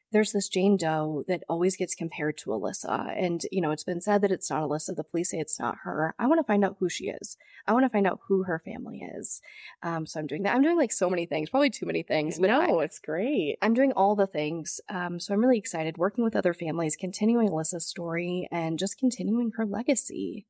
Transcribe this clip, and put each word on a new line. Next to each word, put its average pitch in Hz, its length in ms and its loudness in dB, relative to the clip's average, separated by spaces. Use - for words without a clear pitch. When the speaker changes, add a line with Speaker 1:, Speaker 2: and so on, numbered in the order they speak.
Speaker 1:
there's 214 200 4
this 196 160 0
Jane 196 280 4
Doe 156 520 0
that 180 200 -2
always 170 280 2
gets - 180 -2
compared 151 440 -4
to - 120 -8
Alyssa. - 680 -2
And, 175 260 -2
you 185 80 0
know, 156 100 0
it's 151 140 -4
been 175 160 -4
said 208 220 2
that 196 100 2
it's - 180 -2
not 151 180 0
Alyssa. 156 280 -2
The 151 80 -6
police 170 260 0
say 180 80 -4
it's - 220 0
not - 240 -4
her. 160 340 -2
I 220 80 0
wanna 320 160 4
find 202 220 2
out 196 160 -2
who 180 80 0
she - 180 -6
is. - 300 -4
I 214 60 2
wanna 254 160 4
find 202 200 2
out - 180 -2
who 196 160 2
her 175 220 -4
family - 380 -12
is. - 240 0
Um, 165 220 -4
so - 120 -4
I'm 151 80 -6
doing 160 160 -4
that. 196 140 0
I'm 262 60 6
doing, 339 140 4
like, 294 140 2
so - 180 2
many 175 180 -2
things, 156 240 -4
probably 277 200 4
too - 160 -8
many 165 160 -2
things. 156 380 -2
But 190 80 6
Speaker 2:
No, 254 320 4
Speaker 1:
I, 147 40 2
Speaker 2:
it's - 140 -6
great. 180 640 -2
Speaker 1:
I'm 226 120 4
doing 262 180 4
all 202 240 4
the 202 100 4
things. 156 640 -2
Um, 180 320 -6
so - 120 0
I'm 202 80 2
really 247 180 6
excited 165 380 -2
working 208 280 0
with 226 100 0
other 185 200 2
families, 160 420 -2
continuing 214 520 2
Alyssa's 165 380 0
story, 175 640 -4
and 165 300 -2
just 190 180 -2
continuing 226 580 0
her 226 100 -2
legacy. 202 840 -2